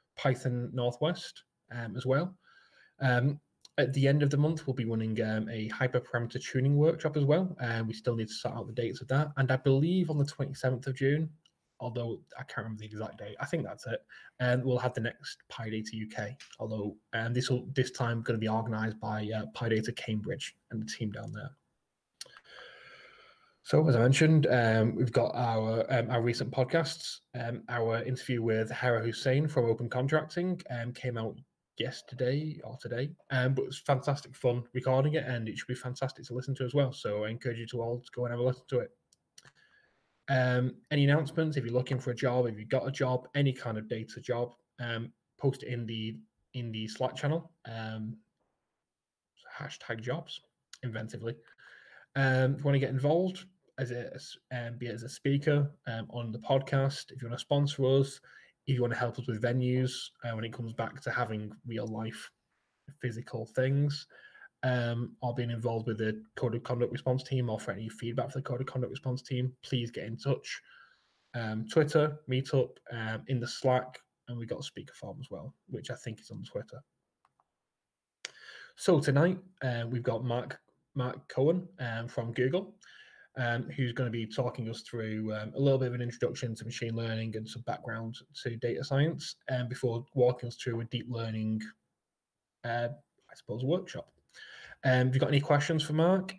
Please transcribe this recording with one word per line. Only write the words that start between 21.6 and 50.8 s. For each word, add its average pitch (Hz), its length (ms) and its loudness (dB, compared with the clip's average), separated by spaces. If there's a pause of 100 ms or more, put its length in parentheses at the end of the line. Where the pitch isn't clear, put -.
So 156 240 6
as 123 80 8
I 113 40 8
mentioned, 151 500 8
um, 113 440 6
we've 120 160 2
got 120 240 2
our, 113 560 2
um, 113 200 2
our 123 100 2
recent 117 300 0
podcasts. - 720 0 (140)
Um, 120 360 -6
our 113 320 0
interview 127 400 -2
with 110 280 2
Hera 120 320 2
Hussain 131 460 2
from 135 160 2
Open 123 240 2
Contracting, 156 720 0 (100)
um, 120 220 -4
came 120 240 -4
out 113 180 -4 (440)
yesterday 131 840 -2
or - 140 -12
today, 131 340 -4 (200)
um, 131 240 4
but 135 80 2
it - 60 -4
was 135 100 -8
fantastic - 580 0
fun 120 280 2 (100)
recording 135 400 4
it, 147 120 0
and 120 220 -2
it 107 80 -8
should - 100 -10
be 123 80 -4
fantastic 127 520 -6
to - 80 -8
listen 131 220 -2
to 135 80 -2
as 120 100 -2
well. 139 180 4
So 104 320 -2
I 107 60 -2
encourage 117 280 -4
you 117 100 -8
to 123 120 -4
all 117 200 -2
to - 140 -18
go 123 120 -2
and 120 60 -2
have 120 80 -2
a - 20 0
listen 123 260 2
to 123 120 2
it. - 100 -2 (1400)
Um, 127 460 4 (160)
any 143 140 6
announcements? 151 520 4
If 131 80 0
you're 117 80 -4
looking 127 260 2
for 127 120 -4
a 120 40 -2
job, 123 320 2
if 110 120 -4
you've 110 100 -10
got 131 180 2
a 139 60 -2
job, 127 420 0
any 143 200 4
kind 113 240 -4
of 107 100 -8
data 110 320 -8
job, 120 340 -2 (240)
um, 117 320 -4 (300)
post 143 220 0
it - 80 -8
in 117 160 -4
the, 110 320 -6 (340)
in 120 180 -4
the 110 160 -4
Slack 127 300 -2
channel, 156 340 0 (140)
um, 110 540 -8 (1400)
hashtag - 440 -8
jobs, 123 400 -6 (400)